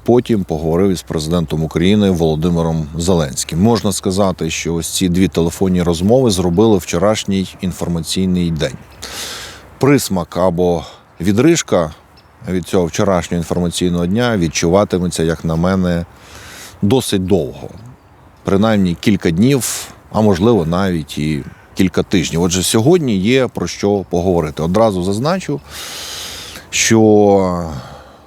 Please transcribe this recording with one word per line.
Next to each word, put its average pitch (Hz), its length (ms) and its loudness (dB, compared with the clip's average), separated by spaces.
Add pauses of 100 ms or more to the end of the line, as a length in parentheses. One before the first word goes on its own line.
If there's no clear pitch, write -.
потім 117 400 2
поговорив 82 460 0
із 85 120 -4
президентом 80 600 -2
України 95 480 2
Володимиром 82 840 0
Зеленським. 80 640 -2
Можна 107 320 2
сказати, 92 580 -2
що 80 240 -4
ось 85 140 -4
ці - 200 -2
дві 90 200 2
телефонні 90 540 0
розмови 98 480 2
зробили 95 480 2
вчорашній 95 840 -2
інформаційний 87 880 -2
день. 76 260 -4 (1000)
Присмак 107 580 0
або 87 480 2 (360)
відрижка 101 720 2 (540)
від 90 200 -4
цього 90 180 2
вчорашнього 90 520 0
інформаційного 87 680 -2
дня 113 300 0
відчуватиметься, 87 840 0
як 82 220 0
на 82 120 0
мене, 87 500 0 (760)
досить 104 440 0
довго. 71 420 -2 (760)
Принаймні 98 500 2
кілька 95 360 0
днів, 117 580 0 (240)
а - 80 0
можливо 104 460 4
навіть 85 520 -2
і 73 240 -2 (320)
кілька 95 280 0
тижнів. 87 400 -2
Отже, 90 200 0
сьогодні 123 540 2
є 117 320 2
про - 180 -6
що 101 440 -2
поговорити. 85 520 0
Одразу 92 400 2
зазначу, 139 580 -4 (1120)
що 101 1000 4 (560)